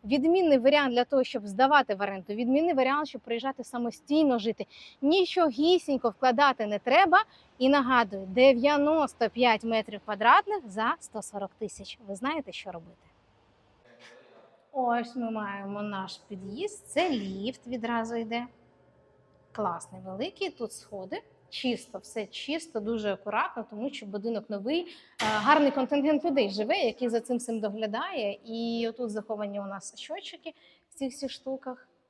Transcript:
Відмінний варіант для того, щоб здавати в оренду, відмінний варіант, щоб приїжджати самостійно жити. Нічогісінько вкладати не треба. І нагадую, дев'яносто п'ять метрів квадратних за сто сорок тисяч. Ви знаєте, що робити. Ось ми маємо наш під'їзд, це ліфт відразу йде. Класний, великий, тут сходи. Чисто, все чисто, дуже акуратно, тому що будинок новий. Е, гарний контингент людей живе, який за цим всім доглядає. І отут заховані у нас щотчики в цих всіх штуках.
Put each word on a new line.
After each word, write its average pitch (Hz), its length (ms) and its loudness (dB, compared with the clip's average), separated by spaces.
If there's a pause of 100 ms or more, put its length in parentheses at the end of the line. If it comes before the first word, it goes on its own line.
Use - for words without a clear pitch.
Відмінний 294 540 4
варіант 269 360 4
для 240 100 4
того, 262 200 2
щоб 208 240 -6
здавати 254 480 4
в 190 60 -6
оренду, 196 320 -6
відмінний 269 400 2
варіант, 277 340 2
щоб - 140 -14
приїжджати 240 420 -6
самостійно 247 760 2
жити. 208 260 -4 (360)
Нічогісінько 311 1080 2
вкладати 254 560 2
не 208 140 -2
треба. 359 440 6 (340)
І 254 120 2
нагадую, 240 560 2
дев'яносто 269 1040 4
п'ять 233 340 2
метрів 220 420 -4
квадратних 277 600 4
за 220 320 -2
сто - 220 -12
сорок 196 360 -8
тисяч. - 500 -12
Ви 196 80 -8
знаєте, 269 360 -6
що - 200 -12
робити. 165 360 -18 (1600)
Ось 240 440 -2
ми 226 160 -4
маємо 202 500 -8
наш 196 360 -8
під'їзд, 214 720 -12
це 339 220 0
ліфт 202 580 -6
відразу 233 480 -4
йде. 233 320 -6 (1040)
Класний, 190 500 -6
великий, 247 480 -8
тут 226 240 -10
сходи. 202 480 -12 (280)
Чисто, - 500 -6
все 208 260 -10
чисто, 302 540 -8
дуже 214 340 -4
акуратно, 214 560 -4
тому 226 200 -8
що 277 160 -14
будинок 214 440 -8
новий. 220 320 -4
Е, 349 40 -8 (340)
гарний 247 520 4
контингент 285 540 0
людей 269 240 2
живе, 214 260 0
який 247 340 0
за 226 120 0
цим 247 160 -4
всім 226 220 -6
доглядає. 220 840 -4
І 233 440 -4
отут 233 220 -8
заховані 208 480 -6
у 196 60 -8
нас 196 340 -12
щотчики 339 540 -12 (360)
в - 40 -20
цих 269 200 -6
всіх 262 180 -8
штуках. 262 560 -10 (220)